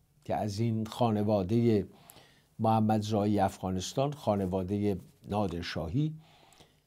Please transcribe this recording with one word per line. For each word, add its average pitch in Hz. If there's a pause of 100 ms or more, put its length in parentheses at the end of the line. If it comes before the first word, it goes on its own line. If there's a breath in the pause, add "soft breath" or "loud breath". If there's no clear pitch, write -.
(260)
که 98
از 101
این 110
خانوادهٔ 107 (720 soft breath)
محمد 110
زایی 104
افغانستان، 98
خانوادهٔ 98 (320)
نادرشاهی 95 (720 soft breath)